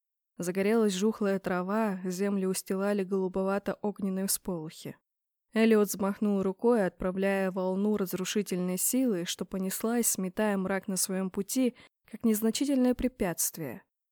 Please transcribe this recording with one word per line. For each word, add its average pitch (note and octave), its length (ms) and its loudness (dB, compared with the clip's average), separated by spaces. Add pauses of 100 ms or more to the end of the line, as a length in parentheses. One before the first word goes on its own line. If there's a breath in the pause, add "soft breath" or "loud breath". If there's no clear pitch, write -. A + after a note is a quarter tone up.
(380)
Загорелась G3 560 2
жухлая G3 460 0
трава, F#3+ 640 -2
землю F#3+ 460 0
устилали G3 540 -2
голубовато-огненные F#3+ 1200 -2
всполохи. - 720 -6 (560)
Элиот A3 360 6
взмахнул G3+ 520 0
рукой, G#3 440 2
отправляя F#3+ 640 0
волну F#3+ 460 0
разрушительной F#3 800 -2
силы, A#3 480 0
что - 200 -6
понеслась, A3 640 -2
сметая G3 500 0
мрак F#3+ 300 -2
на F#3+ 100 -4
своём F#3+ 320 -2
пути, A#3 460 -2 (340 loud breath)
как - 160 -6
незначительное B3 680 2
препятствие. E3+ 880 -4 (280)